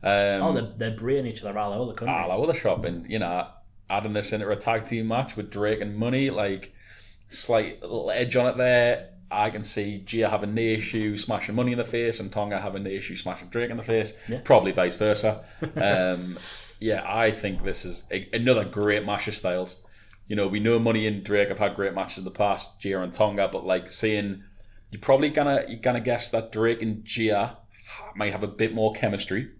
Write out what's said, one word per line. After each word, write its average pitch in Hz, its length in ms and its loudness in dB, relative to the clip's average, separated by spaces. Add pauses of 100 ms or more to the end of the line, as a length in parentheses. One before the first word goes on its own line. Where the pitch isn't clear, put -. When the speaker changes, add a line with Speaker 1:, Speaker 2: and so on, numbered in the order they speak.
Speaker 1:
Um, 101 400 4
Speaker 2:
Oh, 95 100 2
they're, 113 240 -2
they're 113 200 -4
breeding 127 300 0
each 110 180 -8
other 101 140 -6
all 104 140 -2
over 117 200 -4
the - 60 -10
country. 80 160 -2
Speaker 1:
all 85 180 0 (100)
over 160 100 2
the - 60 0
shop, 87 260 0
and, 87 260 -6
you 110 80 -2
know, 90 300 -2 (420)
adding 104 240 -2
this 104 180 -2
into 107 180 -2
a 104 60 2
tag 110 320 0
team 113 200 -2
match 127 280 -2
with 101 140 -8
Drake 107 300 0
and 104 160 -6
Money, 127 340 0
like, 98 420 -4 (560)
slight - 540 0
little - 280 -4
edge 123 260 0
on 123 100 6
it 127 100 2
there. 123 540 4 (200)
I 107 200 2
can 107 140 -8
see 101 400 -2
Gia 110 240 0
having 104 260 0
no 113 80 2
issue 110 540 0
smashing 104 380 -4
Money 123 180 2
in 120 60 -2
the 117 60 0
face 117 360 0
and 98 120 -8
Tonga 104 280 -2
having 98 220 -6
no 98 80 -4
issue 95 260 -6
smashing - 320 -8
Drake 120 220 -2
in 117 80 -6
the 113 40 -8
face. 110 320 0 (140)
Speaker 2:
Yeah. 117 160 -6
Speaker 1:
Probably 98 280 8
vice 90 240 2
versa. 107 480 2 (160)
Speaker 2:
<laughs> - 160 -6
Speaker 1:
Um, 92 600 2 (440)
yeah, 107 260 0
I 110 240 4
think 95 320 -2
this 95 220 -2
is 90 260 -10
a, 98 220 -4
another 117 320 4
great 104 420 0
match 104 220 -2
of - 80 -6
styles. 90 400 -2 (500)
You 107 100 -4
know, 101 120 2
we 98 120 0
know 113 200 4
Money 113 260 2
and 104 160 -2
Drake 101 260 2
have 95 120 -4
had 98 160 2
great 98 180 0
matches 95 240 -4
in 95 60 -10
the 92 60 -6
past, - 500 0
Gia 98 200 -2
and 92 140 -6
Tonga, 101 380 2
but, 92 120 -6
like, 92 280 0
seeing 101 500 0 (500)
you're 107 80 -12
probably 143 300 4
gonna, 143 380 2
you're 120 120 -10
gonna 123 200 2
guess 120 300 -2
that - 220 -2
Drake 113 300 2
and 107 220 -4
Gia 110 540 0 (560)
might 104 180 -2
have 101 120 -4
a 101 40 -2
bit 110 260 0
more 110 180 2
chemistry 101 680 -2